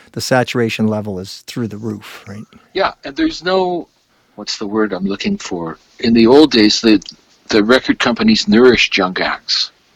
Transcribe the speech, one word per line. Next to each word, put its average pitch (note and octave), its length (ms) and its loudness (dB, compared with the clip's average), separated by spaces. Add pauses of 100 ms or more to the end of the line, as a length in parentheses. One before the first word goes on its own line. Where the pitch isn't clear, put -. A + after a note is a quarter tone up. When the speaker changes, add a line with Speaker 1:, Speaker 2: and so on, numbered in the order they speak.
(120)
Speaker 1:
the - 80 -10
saturation A#2 680 -2
level G#2+ 320 -4
is F#2+ 300 -14
through A#2 200 -8
the G#2 80 -12
roof, G#2+ 520 -12
right? G#2 160 -18 (280)
Speaker 2:
Yeah, - 300 -4
and C#4+ 140 -16
there's D#4+ 260 -4
no, F4+ 460 -4 (480)
what's - 220 -10
the G#2+ 100 -8
word G#2+ 240 -2
I'm F#2 120 -6
looking G2 340 -4
for? E2+ 400 -10 (200)
In A#2 160 0
the A2+ 140 6
old C#3+ 240 6
days, G#2+ 280 2
the, G#2+ 220 4 (460)
the G#2 160 2
record B2 340 2
companies A2+ 480 0
nourished A2+ 500 4
young F#2 240 -2
acts. - 520 -6 (240)